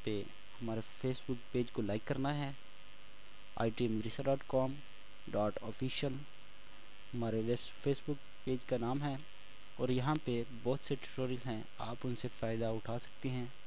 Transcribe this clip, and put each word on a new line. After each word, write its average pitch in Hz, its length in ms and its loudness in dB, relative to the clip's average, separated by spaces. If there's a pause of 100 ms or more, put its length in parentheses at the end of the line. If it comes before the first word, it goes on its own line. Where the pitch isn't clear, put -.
पे 107 140 2 (400)
हमारे 113 220 0 (200)
Facebook 127 360 0 (160)
page 123 160 4
को - 120 0
like 104 220 2
करना 135 300 2
है, 143 200 0 (1080)
आई 113 100 4
टी 120 160 2
मदरसा 110 360 0
डॉट 135 260 4
कॉम 131 260 2 (540)
डॉट 104 340 2
ऑफिशियल 131 560 0 (920)
हमारे 113 280 2
वेब 120 180 2 (240)
Facebook 143 340 2 (280)
page 127 180 2
का 127 140 2
नाम 123 240 2
है, 139 160 0 (600)
और 127 120 4
यहाँ 127 240 4 (100)
पे 117 180 4 (100)
बहुत 120 280 2
से - 140 0
tutorial 127 540 0
हैं, 110 140 0 (180)
आप 120 240 -2
उनसे 123 260 0
फ़ायदा 113 400 2
उठा 113 260 0
सकते - 320 -2
हैं। 123 240 -2 (140)